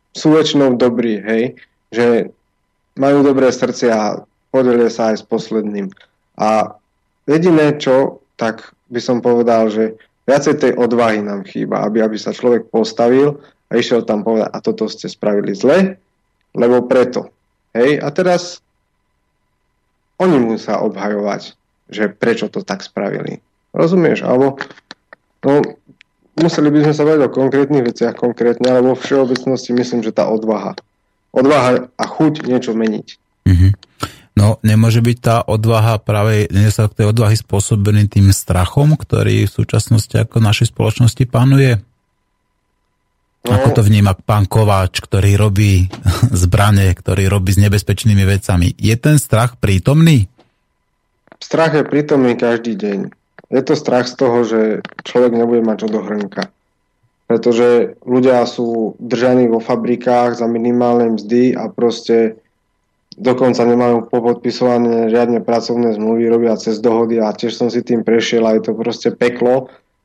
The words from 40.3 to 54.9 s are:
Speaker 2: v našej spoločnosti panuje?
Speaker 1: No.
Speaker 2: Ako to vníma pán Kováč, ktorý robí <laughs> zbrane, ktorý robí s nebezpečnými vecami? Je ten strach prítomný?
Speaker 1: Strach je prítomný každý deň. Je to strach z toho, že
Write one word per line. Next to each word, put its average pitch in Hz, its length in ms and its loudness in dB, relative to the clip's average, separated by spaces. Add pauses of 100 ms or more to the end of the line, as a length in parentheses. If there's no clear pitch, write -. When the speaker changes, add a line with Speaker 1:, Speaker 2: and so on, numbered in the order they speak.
Speaker 2:
v 110 60 2
našej 104 240 2
spoločnosti 110 560 0
panuje? 127 540 2 (1700)
Speaker 1:
No. 120 80 -4
Speaker 2:
Ako 131 200 2
to 113 100 2
vníma 104 340 4
pán 104 300 0
Kováč, 101 520 0
ktorý 98 380 2
robí 98 500 2 (200)
<laughs> 120 280 0
zbrane, 95 560 2
ktorý 95 380 -2
robí 98 240 0
s 92 80 2
nebezpečnými 101 640 2
vecami? 95 500 0
Je 107 220 0
ten 151 200 2
strach 120 380 0
prítomný? 127 720 2 (1080)
Speaker 1:
Strach 160 360 -2
je 147 120 2
prítomný 139 500 0
každý 117 400 -2
deň. 101 240 -6 (520)
Je 131 120 0
to 147 140 0
strach 160 320 -2
z - 80 -14
toho, 120 260 0
že 110 180 0 (400)